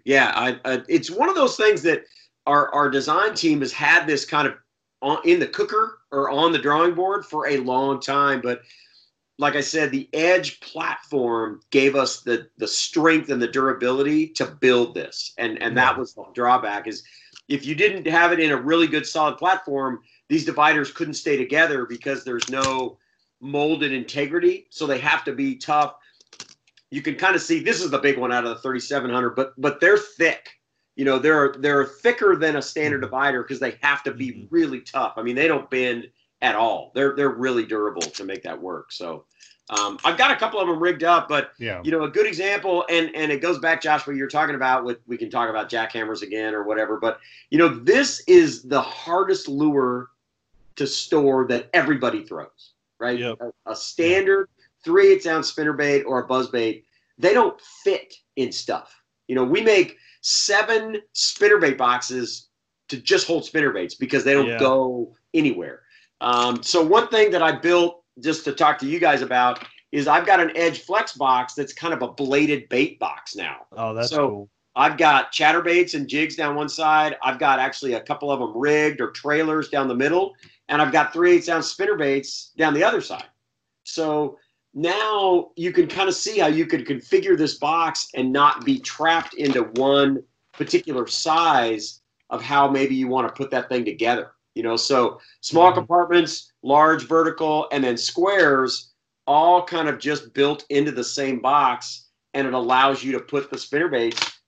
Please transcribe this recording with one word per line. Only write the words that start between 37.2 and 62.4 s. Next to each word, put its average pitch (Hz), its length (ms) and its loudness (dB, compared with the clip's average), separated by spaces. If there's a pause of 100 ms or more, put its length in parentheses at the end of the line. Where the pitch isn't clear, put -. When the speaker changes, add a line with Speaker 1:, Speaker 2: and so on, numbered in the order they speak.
Speaker 1:
really 120 360 -2
durable 104 360 -4
to - 240 -10
make 95 180 -10
that 80 160 -10
work. 87 320 -12
So, 82 340 -12 (440)
um, 101 340 -4
I've 170 140 0
got 269 140 4
a - 40 0
couple 220 240 -4
of 185 80 -2
'em 160 140 -2
rigged 170 220 -2
up, 165 260 2
but, 143 300 -2
Speaker 3:
Yeah. 101 240 -8
Speaker 1:
you 156 80 -2
know, 160 120 0
a 147 60 -4
good 214 160 2
example, 196 640 -2
and, 165 260 0
and 151 160 -2
it 139 100 -2
goes 170 180 -2
back, 160 220 0
Josh, 151 260 0
what 143 80 -6
you're 135 120 -4
talking 147 280 -2
about 127 280 0
with, 120 220 -6
we 120 120 -8
can 110 120 -8
talk 117 200 -2
about 107 200 -6
jackhammers 110 540 -6
again 107 320 -6
or 104 80 -4
whatever, 107 340 -2
but, 113 220 -4 (320)
you 151 80 2
know, 170 80 6
this 135 600 0
is 160 360 6
the 127 180 -2
hardest 185 640 -2
lure 139 600 0 (680)
to 143 100 -2
store 139 600 2
that 123 260 -4
everybody 127 520 0
throws, - 480 -16 (260)
right? 120 200 -4
Speaker 2:
Yep. 120 220 -8
Speaker 1:
A, 113 300 -14
a 107 40 -8
standard 190 720 0 (360)
three 196 300 6
eighths 170 140 2
ounce 160 260 -2
spinnerbait 143 520 0
or 123 180 -2
a - 40 -12
buzzbait, 117 560 -2 (340)
they 180 160 4
don't 247 260 2 (240)
fit - 300 -2 (240)
in 120 140 -2
stuff. - 520 -8 (240)
You 127 80 -4
know, 127 80 2
we 165 180 2
make 214 360 4 (240)
seven 214 760 0 (160)
spinnerbait 175 640 2
boxes 127 720 -2 (400)